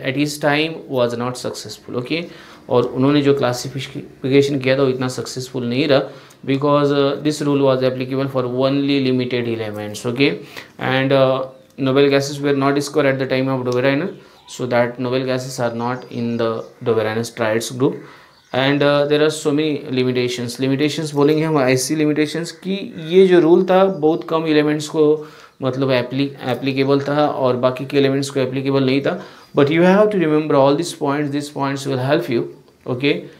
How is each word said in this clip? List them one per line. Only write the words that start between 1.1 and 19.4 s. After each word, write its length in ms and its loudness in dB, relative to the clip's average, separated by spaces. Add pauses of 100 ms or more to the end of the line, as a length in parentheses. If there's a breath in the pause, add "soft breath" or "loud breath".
not 220 -6
successful. 580 -10
Okay, 320 -6 (400 loud breath)
और 160 2 (120)
उन्होंने 260 2
जो 160 4
क्लासिफिकेशन 1200 0
किया 160 2
था 60 2
वो 60 4
इतना 260 -2
सक्सेसफुल 540 -8
नहीं 200 0
रहा, 200 4 (380 loud breath)
because, 460 2
uh, 300 0
this 200 -2
rule 220 2
was 180 2
applicable 460 -2
for 160 -2
only 600 0
limited 440 0
elements. 580 -6
Okay, 400 0 (320 loud breath)
and, 340 0
uh, 340 2 (300)
noble 320 4
gases 320 0
were 140 0
not 200 2
discovered 320 0
at 120 2
the 80 -2
time 220 0
of 180 -2
Dobereiner, 500 0 (300 loud breath)
so 200 -8
that 320 0
noble 280 -2
gases 340 -6
are 140 -2
not 360 -6
in 280 -4
the 260 -2 (180)
Dobereiner 540 -2
triads 340 -2
group. 320 -2 (520 loud breath)
And, 280 2
uh, 240 2
there 200 2
are 100 2
so 160 -2